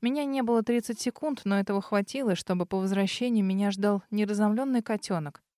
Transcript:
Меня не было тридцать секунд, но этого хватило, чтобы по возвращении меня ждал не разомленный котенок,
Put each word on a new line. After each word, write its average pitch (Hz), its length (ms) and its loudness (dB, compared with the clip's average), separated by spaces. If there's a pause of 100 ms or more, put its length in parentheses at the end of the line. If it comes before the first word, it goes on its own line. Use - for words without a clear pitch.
Меня 277 240 0
не 269 180 0
было 233 200 2
тридцать 233 380 -2
секунд, 277 440 -4
но 202 140 2
этого 196 240 0
хватило, 208 540 0
чтобы 180 300 -2
по 190 120 -2
возвращении 196 640 2
меня 190 300 2
ждал 196 300 0 (100)
не 208 120 2
разомленный 214 560 2
котенок, 185 640 -4 (160)